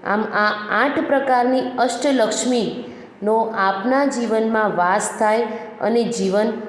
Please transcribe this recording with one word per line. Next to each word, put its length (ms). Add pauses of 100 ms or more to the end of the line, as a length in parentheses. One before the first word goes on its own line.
આમ 180
આ 300 (180)
આઠ 360
પ્રકારની 540 (180)
અષ્ટલક્ષ્મીનો 1800
આપના 480
જીવનમાં 720
વાસ 420
થાય 280 (340)
અને 220
જીવન 480 (180)